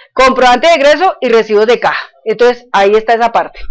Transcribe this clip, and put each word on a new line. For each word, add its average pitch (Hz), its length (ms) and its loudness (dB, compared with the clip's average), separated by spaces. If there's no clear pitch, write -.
Comprobante 254 540 2
de 339 80 4
egreso 302 460 0
y 254 80 -2
recibos 220 360 0
de 220 140 0
caja. - 300 -6
Entonces, 240 460 -2
ahí 196 200 0
está 220 240 0
esa 226 160 -2
parte. - 280 -4